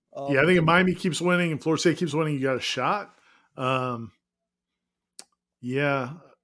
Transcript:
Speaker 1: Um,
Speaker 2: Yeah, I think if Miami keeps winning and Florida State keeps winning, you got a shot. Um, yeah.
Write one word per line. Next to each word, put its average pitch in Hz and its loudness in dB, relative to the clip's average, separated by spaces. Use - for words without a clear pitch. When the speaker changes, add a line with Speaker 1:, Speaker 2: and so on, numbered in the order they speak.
Speaker 1:
Um, 139 -4
Speaker 2:
Yeah, 135 4
I 156 4
think 180 6
if 165 2
Miami 175 4
keeps 160 -2
winning 175 2
and 139 -6
Florida 160 0
State 165 2
keeps 156 -4
winning, 156 -2
you 135 -4
got 131 0
a 113 -4
shot. 170 -4
Um, 127 -4
yeah. 135 -2